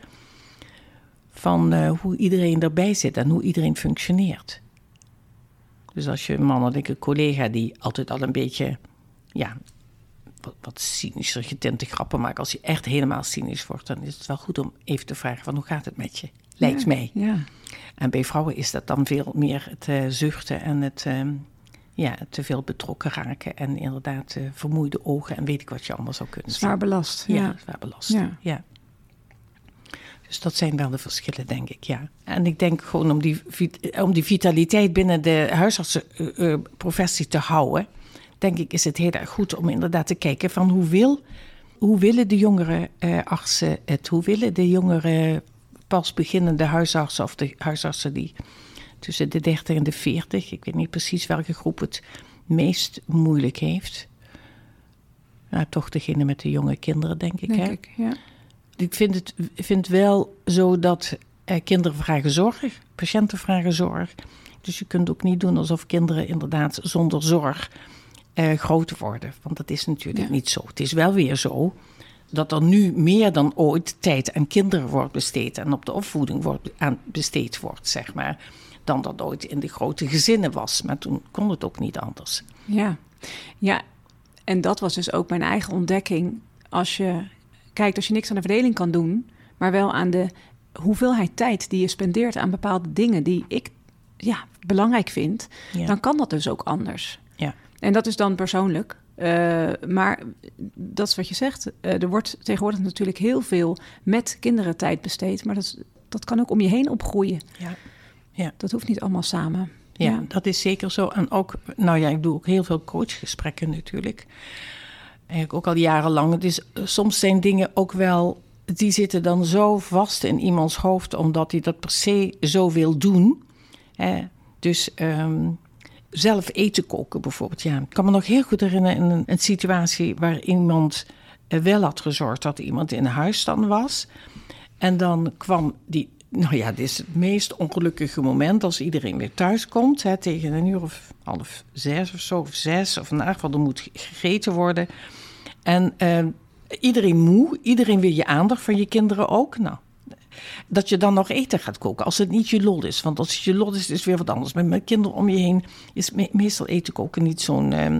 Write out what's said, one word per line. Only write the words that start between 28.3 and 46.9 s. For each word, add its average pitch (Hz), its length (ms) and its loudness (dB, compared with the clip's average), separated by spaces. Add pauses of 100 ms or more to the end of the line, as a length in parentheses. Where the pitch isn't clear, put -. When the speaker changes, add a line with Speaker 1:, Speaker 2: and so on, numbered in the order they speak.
Speaker 1:
ja. 156 240 -6 (1600)
Dus - 120 -10
dat 170 160 -4
zijn 151 220 0
wel 139 120 -2
de 131 80 -4
verschillen, - 500 -8
denk 127 220 -6
ik, - 140 -18
ja. 139 260 -6 (140)
En 180 220 0
ik 165 140 0
denk 165 240 2
gewoon 160 280 0
om 147 100 2
die 156 260 0
vit-, - 540 -6
om 185 120 4
die 165 100 4
vitaliteit 180 720 4
binnen 180 280 4
de 156 300 4
huisartsenprofessie, 170 920 0
eh, 160 80 4
eh, 151 60 0 (180)
professie 175 500 -2
te 165 100 0
houden, 147 500 2 (500)
denk 180 200 2
ik, - 160 -4
is 170 100 0
het 156 140 0
heel 170 140 2
erg - 180 -8
goed - 260 -2
om 165 140 0
inderdaad 170 380 0
te 185 80 0
kijken 175 340 -2
van: 185 200 2
hoe 180 160 4
wil, 233 360 4 (560)
hoe 208 220 4
willen 226 280 6
de 202 100 4
jongere, 175 520 4 (100)
eh, 170 240 0
artsen - 600 -2
het? - 220 -2
Hoe 170 160 2
willen 208 300 2
de 180 160 4
jongere 160 760 2 (440)
pas 180 260 0
beginnende 165 500 2
huisartsen 156 600 0